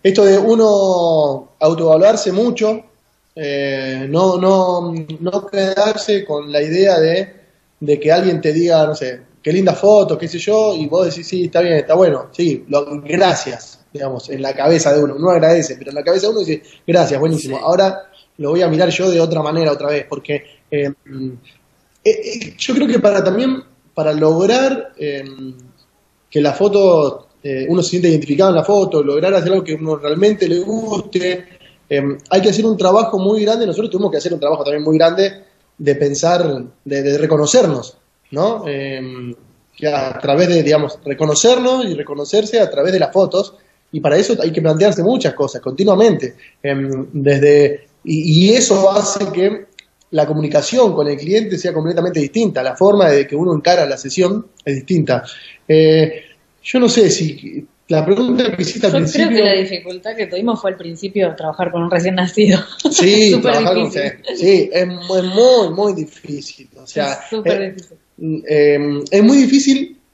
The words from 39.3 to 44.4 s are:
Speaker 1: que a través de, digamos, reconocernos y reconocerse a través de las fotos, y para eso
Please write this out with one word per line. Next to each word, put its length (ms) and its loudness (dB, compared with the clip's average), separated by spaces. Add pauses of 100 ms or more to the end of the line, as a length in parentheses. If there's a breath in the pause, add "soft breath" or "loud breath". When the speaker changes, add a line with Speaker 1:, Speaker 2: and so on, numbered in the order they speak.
Speaker 1:
que 120 -6
a 320 -4
través 300 2
de, 140 4
digamos, 420 0
reconocernos 800 0
y 80 -6
reconocerse 680 -4
a 100 2
través 240 0
de 60 0
las 140 0
fotos, 400 0 (400 soft breath)
y 80 -6
para 160 2
eso 240 2